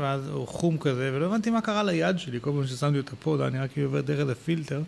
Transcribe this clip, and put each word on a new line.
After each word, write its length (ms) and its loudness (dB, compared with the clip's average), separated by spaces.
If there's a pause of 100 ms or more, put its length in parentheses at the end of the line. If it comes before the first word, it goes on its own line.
ואז 280 -2
הוא 200 -4
חום 300 0
כזה, 360 0
ולא 120 2
הבנתי 240 0
מה 100 4
קרה 220 0
ליד 360 2
שלי, 220 -6
כל 100 -2
פעם 160 0
ששמתי 320 2
אותה 180 -4
פה, 200 0
זה 60 2
היה 100 0
נראה 160 -2
כאילו 180 0
עובר 140 0
דרך 200 0
איזה 140 0
פילטר, 540 -2